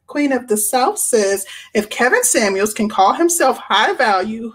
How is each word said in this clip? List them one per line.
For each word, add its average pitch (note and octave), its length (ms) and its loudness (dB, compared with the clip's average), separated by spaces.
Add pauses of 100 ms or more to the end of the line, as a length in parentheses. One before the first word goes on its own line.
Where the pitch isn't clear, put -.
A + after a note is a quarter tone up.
Queen D4 260 -2
of B3 160 -2
the G#3+ 100 0
South F4 420 0
says, G3 480 0 (260)
"If G#3 160 -2
Kevin F#4+ 340 2
Samuels G#3 520 0
can G#3 120 -2
call A3+ 260 4
himself D4 440 2
high E4 360 0
value, A3+ 600 -2